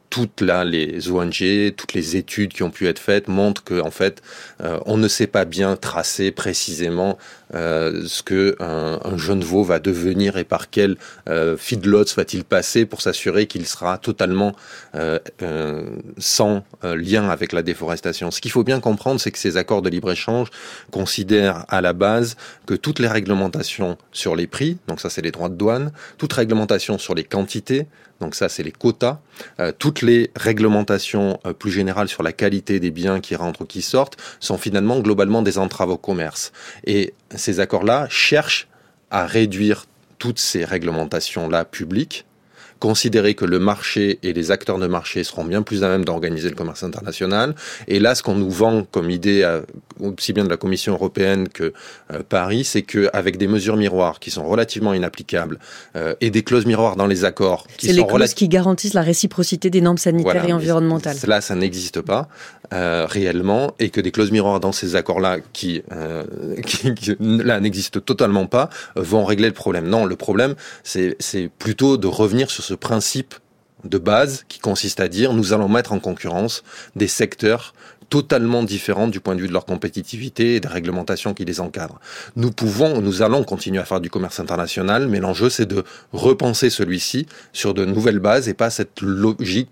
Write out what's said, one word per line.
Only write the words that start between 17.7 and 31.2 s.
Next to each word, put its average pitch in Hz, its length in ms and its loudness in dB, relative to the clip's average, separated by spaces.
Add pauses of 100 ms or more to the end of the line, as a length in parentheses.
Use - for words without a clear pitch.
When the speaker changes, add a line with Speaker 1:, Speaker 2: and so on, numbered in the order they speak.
Speaker 1:
Ce - 80 -6
qu'il 113 120 -8
faut 120 120 4
bien 131 160 0
comprendre, 123 400 0
c'est - 120 -6
que - 80 -10
ces 92 180 -2
accords 98 240 0
de 92 80 0
libre-échange 92 580 -2 (440)
considèrent 95 760 0
à 95 140 0
la 90 100 4
base 110 460 2 (280)
que 101 80 -2
toutes - 260 -2
les 117 100 2
réglementations 98 880 -2 (160)
sur 82 240 -2
les 87 100 -2
prix, 165 300 -2 (100)
donc - 140 -6
ça 85 80 -6
c'est - 120 -8
les 80 100 -4
droits 87 180 -4
de 90 60 -8
douane, 120 360 0 (260)
toute 151 140 -4
réglementation 110 640 2
sur - 180 -4
les 80 100 -4
quantités, 113 640 -2 (340)
donc 82 120 -8
ça 95 140 0
c'est - 160 -6
les 80 80 -10
quotas, 123 480 0 (400)
euh, 85 180 0
toutes 151 240 0
les 117 360 6
réglementations, 104 1080 2